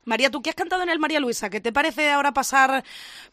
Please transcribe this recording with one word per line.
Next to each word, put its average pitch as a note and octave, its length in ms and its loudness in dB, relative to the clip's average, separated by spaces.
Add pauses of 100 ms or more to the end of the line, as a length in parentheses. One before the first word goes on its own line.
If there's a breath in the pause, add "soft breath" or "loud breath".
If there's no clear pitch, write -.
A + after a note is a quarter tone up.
María, A#3 240 2
tú C#4+ 100 -6
que D4+ 80 -6
has E4 80 -2
cantado F4+ 260 -2
en F4 60 -2
el E4 100 0
María D4+ 220 0
Luisa, A#3 300 -2
¿qué G#3 100 -6
te A#3 140 -4
parece D4+ 360 2
ahora C#4+ 220 2
pasar C4 500 2 (500 loud breath)